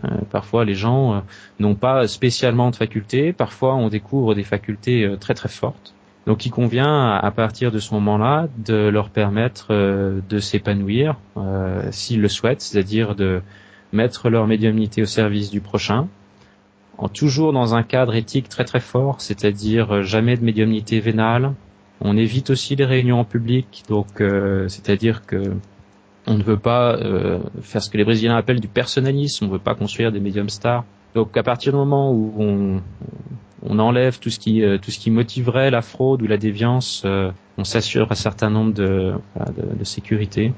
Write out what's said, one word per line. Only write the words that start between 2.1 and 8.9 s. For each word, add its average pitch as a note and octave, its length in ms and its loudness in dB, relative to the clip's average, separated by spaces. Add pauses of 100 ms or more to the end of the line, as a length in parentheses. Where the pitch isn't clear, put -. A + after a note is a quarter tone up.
de - 20 -6
facultés. B2+ 580 -2
Parfois, - 440 -2
on A#2 120 0
découvre G#2+ 460 0
des G2+ 80 -2
facultés, G#2+ 640 -2
euh, G2 120 -2
très, A2+ 180 -4
très - 140 -6
fortes. - 460 -8 (320)
Donc, G#2+ 200 0
il B2+ 40 -2
convient, B2 640 2
à, G2 120 0
à G#2 60 2
partir A2 400 -2
de G#2+ 80 -4
ce G#2 160 -4
moment-là, G#2+ 540 2 (100)
de G#2+ 300 2
leur G#2 200 2